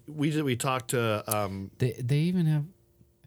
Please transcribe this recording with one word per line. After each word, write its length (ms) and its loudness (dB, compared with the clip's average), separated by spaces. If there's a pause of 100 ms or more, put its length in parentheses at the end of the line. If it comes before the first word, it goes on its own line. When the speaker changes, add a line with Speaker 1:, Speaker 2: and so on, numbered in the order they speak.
Speaker 1:
we 220 0
did, 140 0
we 120 2
talked 360 -2
to, 320 2 (120)
um, 440 -2
Speaker 2:
They, 140 0
they 260 0
even 260 2
have, 200 2 (600)